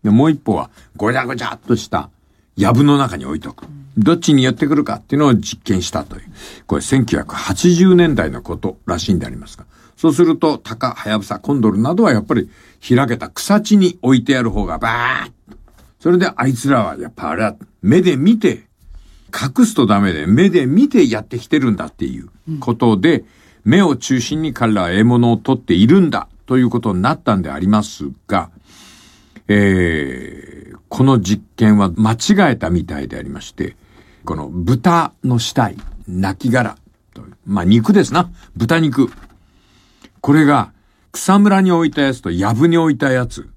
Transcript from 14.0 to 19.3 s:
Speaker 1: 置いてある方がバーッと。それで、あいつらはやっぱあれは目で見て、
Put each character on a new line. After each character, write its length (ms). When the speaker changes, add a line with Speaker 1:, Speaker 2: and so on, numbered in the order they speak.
Speaker 1:
置 140
い 60
て 140
あ 60
る 80
方 160
が 100
バ 480
ー 0
ッ 40
と。 60
そ 120
れ 80
で、 160
あ 120
い 60
つ 160
ら 140
は 140
や 120
っ 60
ぱ 160
あ 40
れ 80
は 120
目 200
で 140
見 220
て、 300